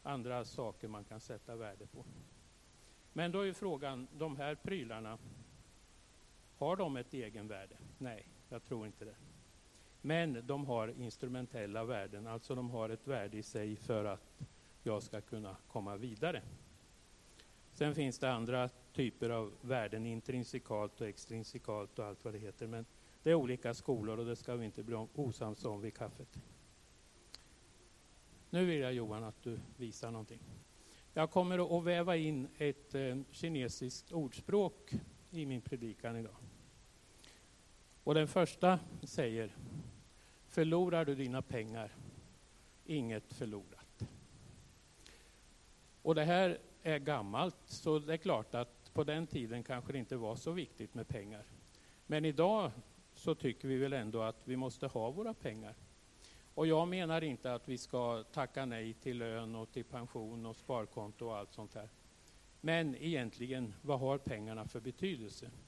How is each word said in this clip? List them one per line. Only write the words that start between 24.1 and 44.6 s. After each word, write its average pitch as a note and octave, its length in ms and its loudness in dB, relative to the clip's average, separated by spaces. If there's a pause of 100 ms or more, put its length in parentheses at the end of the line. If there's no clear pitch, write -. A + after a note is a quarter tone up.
och A#2 60 0
det A#2 100 0
ska B2 200 -4
vi A#2 100 -2
inte G#2+ 180 -6
bli A2 320 -2
osams A#2 500 -2
om G#2 160 -2
vid G#2+ 120 -4
kaffet. - 480 -8 (2000)
Nu F3+ 160 6
vill E3 140 6
jag, B2+ 140 4
Johan, A2+ 300 0
att G#2+ 200 -8
du A2+ 160 -2 (180)
visar A#2 340 -6
någonting. A2+ 280 -8 (760)
Jag D#3+ 180 4
kommer F3+ 480 6
att E3 60 0
väva F3 300 6
in D#3 320 2 (100)
ett, - 380 0
eh, C3+ 220 2 (140)
kinesiskt C3 800 -2
ordspråk E3+ 840 2 (380)
i D#3+ 140 -2
min B2+ 160 0
predikan A#2 540 -4
idag. A2+ 200 -6 (1700)
Och D3+ 120 6
den D#3 120 8
första F3+ 520 6 (240)
säger: A2+ 520 0 (920)
"Förlorar E3 580 6
du C#3+ 100 4
dina C3 260 0
pengar, A2+ 540 -4 (880)
inget A#2 480 -2
förlorat." - 760 -6 (1900)